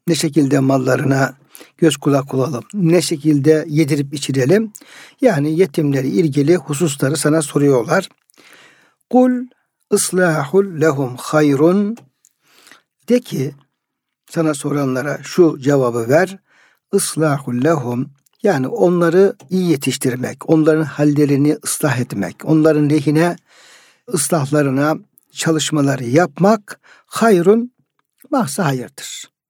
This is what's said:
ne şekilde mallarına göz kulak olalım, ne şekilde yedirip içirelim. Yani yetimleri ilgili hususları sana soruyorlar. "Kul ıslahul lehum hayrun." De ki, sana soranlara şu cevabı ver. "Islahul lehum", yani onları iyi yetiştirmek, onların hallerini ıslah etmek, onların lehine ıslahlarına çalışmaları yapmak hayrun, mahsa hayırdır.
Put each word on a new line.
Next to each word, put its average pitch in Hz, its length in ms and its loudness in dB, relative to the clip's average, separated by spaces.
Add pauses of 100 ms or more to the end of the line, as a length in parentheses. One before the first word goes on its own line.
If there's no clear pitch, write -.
ne 170 80 2
şekilde 143 440 0
mallarına 135 800 0 (400)
göz 160 200 2
kulak 139 360 -2
olalım, 131 300 -4 (100)
ne 175 280 2
şekilde 151 640 2
yedirip 147 460 -2
içirelim. 147 580 0 (500)
Yani 156 380 0
yetimleri 143 480 0
ilgili 156 480 2
hususları 147 640 -2
sana 151 240 0
soruyorlar. 143 680 0 (1000)
"Kul 254 220 4 (640)
ıslahul 180 880 0
lehum 139 360 0
hayrun." 160 800 2 (1120)
De 247 100 4
ki, 147 360 -8 (760)
sana 160 240 0
soranlara 143 720 -4
şu 160 360 0
cevabı 123 500 0
ver. 185 280 2 (560)
"Islahul 139 720 -2
lehum", 135 460 -2 (340)
yani 151 240 0
onları 180 680 2 (140)
iyi 180 220 0
yetiştirmek, 131 800 -4
onların 156 340 4
hallerini 147 800 0
ıslah 131 360 -2
etmek, 101 440 -6
onların 156 460 2
lehine 156 460 0 (800)
ıslahlarına 143 840 0 (340)
çalışmaları 143 720 -2
yapmak 170 760 0 (260)
hayrun, 214 680 2 (580)
mahsa 208 340 -2
hayırdır. - 680 -8 (160)